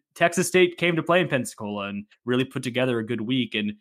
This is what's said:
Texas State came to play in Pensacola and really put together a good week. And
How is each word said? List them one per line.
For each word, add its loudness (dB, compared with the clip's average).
Texas 2
State 4
came 0
to 0
play 4
in -2
Pensacola -4
and -8
really 2
put -6
together 0
a -4
good -4
week. -2
And -2